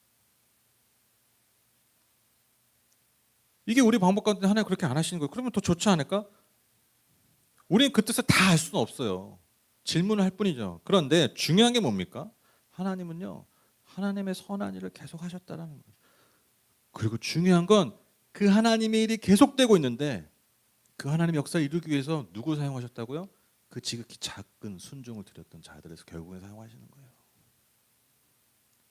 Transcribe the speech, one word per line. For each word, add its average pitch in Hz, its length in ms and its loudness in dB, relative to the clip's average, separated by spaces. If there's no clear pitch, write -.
이게 233 140 2
우리 226 180 6
방법 190 260 2
가운데 196 220 0
하나님 208 200 2
그렇게 185 200 -2
안 135 100 0
하시는 165 220 -2
거예요. 143 120 -4
그러면 247 200 -6
더 202 100 -2
좋지 175 280 0
않을까? 185 380 0
우리는 262 240 4
그 214 120 2
뜻을 240 200 -2
다 190 260 4
알 165 80 6
수는 156 220 -4
없어요. 101 580 -4
질문을 196 380 0
할 185 80 2
뿐이죠. 120 540 -4
그런데 160 500 2
중요한 226 380 2
게 240 80 0
뭡니까? 120 500 -4
하나님은요, 185 760 -10
하나님의 196 500 -6
선한 196 400 -10
일을 185 160 -12
계속 160 320 -18
하셨다라는 165 500 -14
거예요. 120 240 -20
그리고 110 260 -4
중요한 175 480 2
건 190 380 2
그 202 140 2
하나님의 220 560 4
일이 220 120 0
계속되고 214 600 6
있는데, 123 520 -2
그 - 120 -8
하나님의 165 300 0
역사를 156 260 -2
이루기 156 240 -4
위해서 143 440 -4
누구 147 240 -4
사용하셨다고요? 135 720 -8
그 123 120 -14
지극히 - 380 -10
작은 - 640 -14
순종을 120 420 -16
드렸던 82 400 -20
자들에서 80 420 -20
결국엔 85 360 -16
사용하시는 110 500 -20
거예요. 135 180 -20